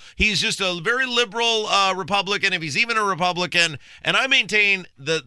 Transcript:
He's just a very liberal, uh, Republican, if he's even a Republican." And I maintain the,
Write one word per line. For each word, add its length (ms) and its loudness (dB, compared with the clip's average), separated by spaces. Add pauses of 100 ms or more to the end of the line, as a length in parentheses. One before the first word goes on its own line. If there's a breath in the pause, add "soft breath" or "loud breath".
(160 loud breath)
He's 240 0
just 220 -2
a 200 -2
very 240 0
liberal, 600 0
uh, 260 4
Republican, 600 -2
if 80 -2
he's 160 -6
even 180 0
a 80 2
Republican." 720 0 (240 loud breath)
And 140 0
I 120 0
maintain 580 2 (120)
the, 300 -2